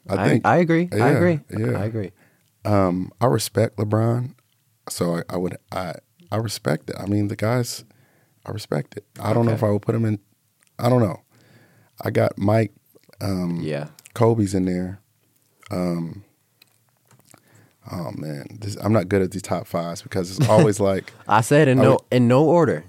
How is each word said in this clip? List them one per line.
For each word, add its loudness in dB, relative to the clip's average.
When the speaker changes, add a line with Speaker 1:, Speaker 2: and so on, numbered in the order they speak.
Speaker 1:
I -2
Speaker 2:
I, 0
Speaker 1:
think 2
Speaker 2:
I 4
agree. 2
I -4
Speaker 1:
Yeah, 2
Speaker 2:
agree. 2
Speaker 1:
yeah. -2
Speaker 2:
I -4
agree. -6
Speaker 1:
Um, 2
I 2
respect 0
LeBron, 0
so -2
I, -6
I -6
would, -4
I, -8
I -2
respect -4
it. -8
I -10
mean, 0
the -4
guys, -2
I -10
respect -6
it. -14
I -2
don't 2
know 2
Speaker 2:
Okay. 0
Speaker 1:
if 2
I 2
would 0
put -2
him 0
in. 0
I 0
don't 4
know. -2
I -4
got 0
Mike. 2
Um, -4
Speaker 2:
Yeah. -6
Speaker 1:
Kobe's 0
in 0
there. -6
Um, -6
oh -10
man, -10
this, -10
I'm -2
not 0
good 2
at -4
the -8
top -6
fives -6
because -6
it's 2
always 4
Speaker 2:
<laughs> 2
Speaker 1:
like -6
Speaker 2:
I 4
said 4
in 4
Speaker 1:
I 6
Speaker 2:
no, 8
Speaker 1:
would 2
Speaker 2:
in 4
no 6
order. 2